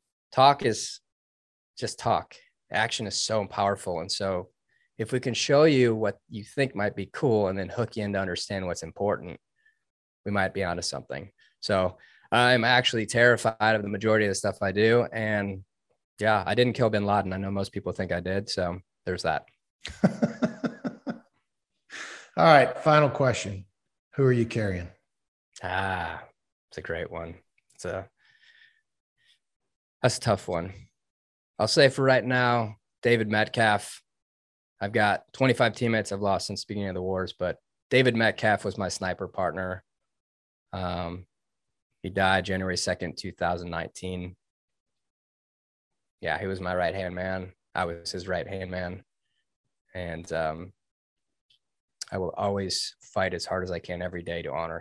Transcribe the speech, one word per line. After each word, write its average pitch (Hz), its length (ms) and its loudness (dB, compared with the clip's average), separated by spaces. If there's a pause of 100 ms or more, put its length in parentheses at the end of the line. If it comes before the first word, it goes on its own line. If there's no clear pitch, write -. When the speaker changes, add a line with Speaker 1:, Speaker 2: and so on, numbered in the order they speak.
(320)
Speaker 1:
Talk 139 340 6
is - 340 -4 (800)
just - 220 -8
talk. 101 360 0 (360)
Action 110 340 -2
is 95 100 -6
so 107 300 -2
powerful. 98 540 -2
And 87 120 -6
so 95 380 -4 (480)
if 110 140 -6
we 131 80 0
can 123 160 -4
show 147 300 6
you 127 280 6
what 110 240 -2 (120)
you 107 140 -10
think 135 320 -2
might 101 200 -2
be 98 180 -8
cool 107 360 2
and 95 100 -4
then 90 100 -6
hook - 260 -4
you 107 100 -4
in 101 80 -4
to 98 60 0
understand 95 460 -4
what's 85 160 -6
important, 90 580 -4 (840)
we 104 60 -6
might 95 240 0
be 98 80 -2
onto 87 180 -4
something. 69 480 -10 (300)
So 92 380 0 (340)
I'm 123 320 6
actually 123 420 2
terrified 113 720 4
of 104 80 0
the 101 60 -4
majority 107 360 2
of 101 60 0
the 95 40 -2
stuff 98 280 -4
I 98 80 0
do. 113 420 4
And 101 500 -2 (560)
yeah, 104 280 4
I 104 80 0
didn't 123 180 4
kill 113 160 2
Bin 104 160 0
Laden. 98 280 2
I 95 40 -4
know 98 140 -4
most 98 200 -4
people 95 200 -6
think 90 200 -4
I 87 100 -2
did. 95 280 -4
So 90 300 -4 (260)
there's 90 180 -4
that. 80 220 -2 (560)
Speaker 2:
<laughs> - 20 -20 (2250)
All 170 100 6
right. 143 340 8
Final 151 320 6
question. 104 540 0 (500)
Who 139 80 2
are 127 100 6
you 117 140 2
carrying? 95 400 -4 (760)
Speaker 1:
Ah, 92 600 -4 (480)
it's - 80 -12
a - 20 -12
great 82 300 -8
one. 85 240 -10 (400)
It's - 100 -12
a, 95 240 -8 (1900)
that's 123 160 2
a - 40 -12
tough 104 260 0
one. 90 260 -4 (840)
I'll 110 80 2
say 139 220 6
for 135 140 -2
right 131 220 4
now, 120 520 0 (260)
David 113 260 4
Metcalf. 107 720 2 (800)
I've 101 120 -4
got 104 380 0
twenty-five 123 440 2
teammates 113 360 0
I've 98 100 -6
lost 98 260 0
since 98 180 -10
the - 80 -10
beginning 101 160 -4
of 90 60 -6
the 90 80 -6
wars, 92 340 -4
but 87 200 -4 (340)
David 127 240 4
Metcalf 110 500 2
was 98 140 -6
my 95 100 -2
sniper 92 380 -6
partner. 90 560 -4 (920)
Um, 90 540 -6 (720)
he 95 80 -10
died 95 360 2
January 92 320 -2
second, 90 400 -4
two 92 140 -12
thousand 87 380 -4
nineteen. 90 640 -8 (1800)
Yeah, 78 200 -4
he 98 80 -6
was 95 120 -6
my 90 140 -6
right-hand 90 400 -2
man. 92 380 -6 (240)
I 92 100 -2
was 85 260 -10
his 92 160 -10
right-hand 92 440 -6
man. 92 320 -8 (880)
And, 85 400 -10
um, 80 400 -4 (1400)
I 95 60 -6
will 90 200 -4
always 98 640 -4
fight 95 320 -2
as 85 120 -6
hard 92 180 -4
as 92 80 -6
I 85 80 -4
can 87 220 -8
every 90 220 -8
day 85 200 -8
to 73 100 -8
honor 82 280 -6